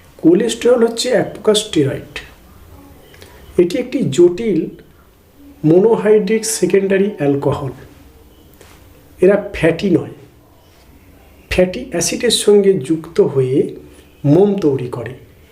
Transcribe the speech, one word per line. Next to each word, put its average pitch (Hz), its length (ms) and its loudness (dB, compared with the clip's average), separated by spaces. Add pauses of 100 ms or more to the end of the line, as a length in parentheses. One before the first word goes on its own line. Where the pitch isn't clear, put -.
(160)
কোলেস্টেরল 226 680 2
হচ্ছে - 220 -4
এক 226 260 0
প্রকার 214 200 0
স্টেরয়েড। - 680 -4 (1400)
এটি 175 180 0
একটি 247 320 -4
জটিল 175 560 0 (1000)
monohydrate 208 760 2
সেকেন্ডারি 196 760 0
অ্যালকোহল। 139 520 -2 (1500)
এরা 196 320 2
ফ্যাটি 165 380 -2
নয়, 131 200 0 (1400)
ফ্যাটি 185 400 -2
অ্যাসিডের 226 400 -4
সঙ্গে 202 420 4
যুক্ত 160 480 -4
হয়ে 135 560 0 (480)
মোম 185 300 4
তৈরি 131 340 -2
করে। 117 220 -10 (420)